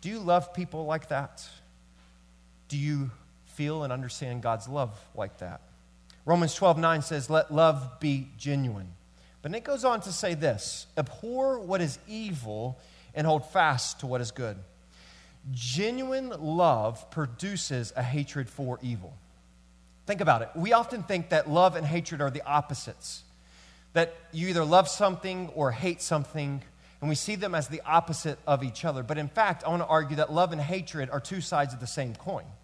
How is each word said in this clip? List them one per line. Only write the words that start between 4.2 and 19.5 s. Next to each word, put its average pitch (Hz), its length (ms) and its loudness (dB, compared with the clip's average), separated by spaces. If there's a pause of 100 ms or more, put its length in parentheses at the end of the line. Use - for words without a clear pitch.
God's 113 240 0
love 127 320 -4 (160)
like 98 240 -6
that? 87 220 -12 (640)
Romans 170 300 4
twelve 175 240 6
nine 165 240 4
says, 139 260 -4
"Let 156 240 4
love 147 480 4
be 139 380 -2
genuine." 117 560 -2 (480)
But 156 120 -6
it 233 80 -6
goes 262 220 -4
on 233 160 4
to 180 120 -8
say 180 200 -2
this, 143 540 -2 (100)
"Abhor 247 640 -2
what 185 220 0
is 143 160 -2 (100)
evil 127 720 -6 (340)
and 151 120 0
hold 156 240 2
fast 156 500 2
to 143 60 -8
what 123 160 -2
is 117 80 -6
good." 113 260 -6 (920)
Genuine 240 800 -2
love 151 800 2
produces 143 840 -4
a 127 80 -2
hatred 139 460 -2
for 127 320 -6
evil. 110 320 -8 (960)